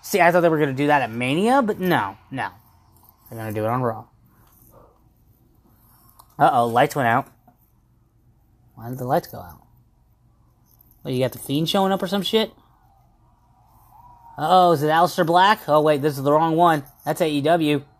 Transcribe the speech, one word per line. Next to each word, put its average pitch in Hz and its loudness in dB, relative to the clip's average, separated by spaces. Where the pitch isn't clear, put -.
See, - -2
I 170 6
thought 180 4
they 170 2
were 160 0
gonna 147 0
do 139 -2
that 147 4
at 110 -6
Mania, 165 0
but 208 -4
no, 135 -2
no. 123 -8
They're 117 -16
gonna 110 -10
do 107 -4
it 110 -2
on 123 -2
Raw. 113 -6
Uh-oh, 143 2
lights 123 0
went 131 -2
out. 117 0
Why 113 -18
did 127 -12
the 131 -8
lights 147 -4
go - -18
out? 85 -20
What, 139 -8
you 127 -2
got 127 -2
the - -18
Fiend 151 -4
showing 190 0
up 196 -4
or 185 -8
some 196 -4
shit? 220 -2
Uh-oh, 175 4
is 143 0
it 151 -2
Aleister 170 2
Black? 185 4
Oh, 147 4
wait, 151 2
this 143 -2
is 135 -8
the 143 2
wrong 160 2
one. 165 4
That's 147 -4
A 170 0
E 147 -2
W. 147 0